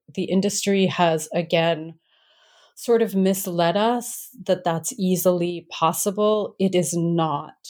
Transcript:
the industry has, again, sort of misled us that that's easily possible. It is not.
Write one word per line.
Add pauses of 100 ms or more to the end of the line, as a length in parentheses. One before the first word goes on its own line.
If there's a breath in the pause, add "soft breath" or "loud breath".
(140)
the
industry
has,
again, (800 soft breath)
sort
of
misled
us (180)
that
that's
easily
possible.
It
is
not. (140)